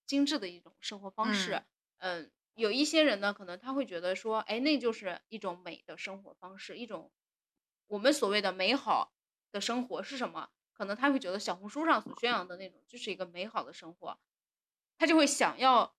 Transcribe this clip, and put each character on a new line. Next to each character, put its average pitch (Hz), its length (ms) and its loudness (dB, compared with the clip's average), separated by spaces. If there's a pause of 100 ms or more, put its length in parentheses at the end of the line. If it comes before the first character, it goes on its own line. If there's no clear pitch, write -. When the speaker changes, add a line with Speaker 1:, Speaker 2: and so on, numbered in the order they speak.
Speaker 1:
精 277 180 4
致 285 140 0
的 196 100 -6
一 175 100 -12
种 - 220 -20
生 208 180 -10
活 196 120 -12
方 220 240 0
式。 190 180 0 (460)
Speaker 2:
嗯。 175 240 -6
Speaker 1:
嗯， - 80 -20 (240)
有 214 180 0
一 262 140 2
些 311 160 4
人 220 180 4
呢， 202 140 0
可 196 100 -16
能 180 140 -12
他 262 160 -8
会 277 100 -2
觉 180 160 -8
得 185 160 -2
说， 220 220 -2
哎， 220 220 -4
那 294 180 2
就 233 120 0
是 196 380 -8
一 214 100 -12
种 180 240 -6
美 170 240 -14
的 160 120 -14
生 196 240 -12
活 196 180 -20
方 190 180 -16
式， 165 200 -14
一 233 80 -8
种 180 260 -12 (760)
我 208 100 -4
们 240 120 6
所 294 200 4
谓 208 100 4
的 196 100 2
美 190 240 4
好 202 380 2 (400)
的 202 80 -2
生 247 260 -2
活 180 160 -4
是 269 140 -10
什 233 140 -4
么？ 160 180 -10 (240)
可 202 140 -6
能 202 100 -4
他 277 160 4
会 262 60 2
觉 180 120 -4
得 196 80 -2
小 202 160 -4
红 196 140 -10
书 294 160 -4
上 285 160 4
所 - 180 -14
宣 240 120 0
扬 185 180 0
的 180 80 -12
那 185 140 -14
种 - 180 -20
就 247 80 -20
是 240 140 -8
一 180 40 -4
个 180 120 -6
美 175 200 -8
好 220 160 -6
的 139 120 -12
生 165 180 -16
活， - 260 -12 (800)
他 320 100 2
就 330 80 4
会 311 120 8
想 170 320 0
要 240 400 4